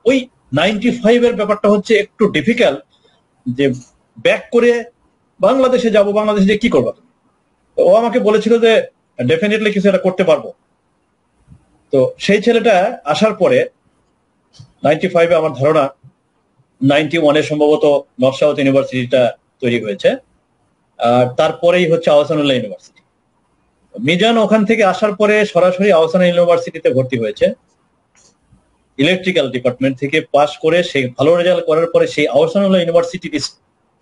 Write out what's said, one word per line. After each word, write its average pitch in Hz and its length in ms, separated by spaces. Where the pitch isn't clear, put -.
ওই 254 240
নাইনটি 202 380
ফাইভ 233 340
এর 233 120
ব্যাপারটা 208 320
হচ্ছে 208 300
একটু 202 300
difficult, 156 520
যে 135 180
back 180 340
করে 233 320
বাংলাদেশে 247 500
যাব, 202 220
বাংলাদেশে 208 340
গিয়ে 208 120
কি 240 100
করবা 120 240
তুমি? - 160
তো 160 140
ও 196 40
আমাকে 233 240
বলেছিল 214 400
যে, 220 280
"Definitely 208 460
কিছু 196 160
একটা 185 100
করতে 185 260
পারবো।" 123 280
তো 131 280
সেই 202 240
ছেলেটা 226 640
আসার 196 300
পরে 147 340
নাইনটি 156 240
ফাইভে 170 260
আমার 156 180
ধারণা 139 360
নাইনটি 147 360
ওয়ানে 151 240
সম্ভবত 151 420
নর্থ 131 140
সাউথ 147 220
ইউনিভার্সিটিটা 127 800
তৈরি 117 240
হয়েছে, 107 320
আর 123 360
তারপরেই 170 560
হচ্ছে 165 200
আহসানুল্লাহ 147 460
University। - 460
মিজান 196 340
ওখান 214 260
থেকে 220 200
আসার 196 280
পরে 214 320
সরাসরি 185 480
আহসান 165 300
ইউনিভার্সিটিতে 170 680
ভর্তি 127 280
হয়েছে। 113 340
Electrical 170 520
department 127 480
থেকে 143 220
pass 147 260
করে, 165 240
সে 139 260
ভালো 156 180
result 175 300
করার 160 260
পরে 170 140
সেই - 220
আহসানুল্লাহ 185 520
ইউনিভার্সিটির 170 640